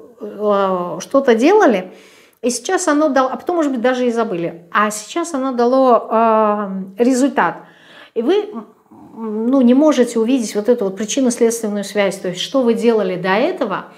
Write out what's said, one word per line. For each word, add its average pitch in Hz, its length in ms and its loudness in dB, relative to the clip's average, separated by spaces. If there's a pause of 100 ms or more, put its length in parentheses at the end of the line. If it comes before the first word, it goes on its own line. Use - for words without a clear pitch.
(200)
э, 196 800 -2
что-то - 340 2
делали, 254 580 4 (500)
и 240 80 -2
сейчас 370 380 -4
оно 302 200 2
дало, 262 240 0
а 247 40 -8
потом, 349 200 -4
может 294 160 0
быть, 254 80 -4
даже 247 260 0
и 233 60 0
забыли. 190 580 -4
А 214 200 0
сейчас 330 440 -8
оно 262 180 -4
дало, 247 580 2
э, 214 920 0
результат. 247 540 0 (580)
И 233 80 -2
вы, 285 120 2
м, 311 320 -6 (840)
ну, 269 120 2
не 240 140 6
можете 262 440 2
увидеть 226 360 0
вот 208 140 -4
эту 233 160 2
вот 190 120 -4
причинно-следственную 226 880 -2
связь, 196 340 -2
то 185 100 -8
есть 170 120 -8
что 269 220 -2
вы 233 120 2
делали 202 420 0
до 175 140 -2
этого, 220 560 -2 (120)